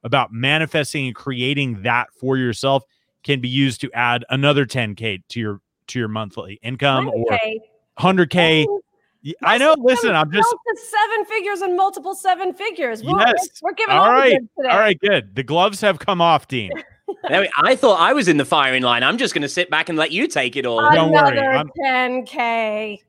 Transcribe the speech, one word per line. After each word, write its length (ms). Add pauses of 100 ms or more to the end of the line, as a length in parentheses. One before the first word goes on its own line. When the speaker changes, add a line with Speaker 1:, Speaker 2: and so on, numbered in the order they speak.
Speaker 1:
about 280
manifesting 720
and 80
creating 680
that 260 (100)
for 180
yourself, 460 (420)
can 160
be 80
used 340
to 100
add 380
another 340
ten 300
K 340
to 120
your, 200 (280)
to 100
your 100
monthly 540
income 460
or 220
Speaker 2:
Hundred 100
K. 200 (380)
Speaker 1:
hundred 320
K. 340
Speaker 2:
Ooh. 160 (440)
Speaker 1:
Y-, 80 (120)
I 140
know. 80 (100)
Speaker 2:
Multiple 100
Speaker 1:
Listen, 300
I'm 160
just 200
Speaker 2:
multiple 380
seven 360
figures 340
and 160
multiple 400
seven 380
figures. 500
We're, 160
Speaker 1:
Yes. 420
Speaker 2:
we're 120
giving 200
Speaker 1:
All 80
Speaker 2:
all 60
the 40
Speaker 1:
right. 280
Speaker 2:
goods 180
today. 120
Speaker 1:
All 100
right, 180
good. 380
The 80
gloves 360
have 200
come 200
off, 280
Dean. 280
Speaker 2:
<laughs> 60 (460)
Speaker 3:
There 140
we, 160
I 180
thought 240
I 140
was 120
in 120
the 60
firing 380
line. 220
I'm 140
just 160
gonna 140
sit 220
back 200
and 80
let 140
you 140
take 300
it 100
all. 120 (140)
Speaker 1:
Don't 200
worry. 260
Speaker 2:
Another 140
Speaker 1:
I'm 180 (140)
Speaker 2:
ten 400
K. 840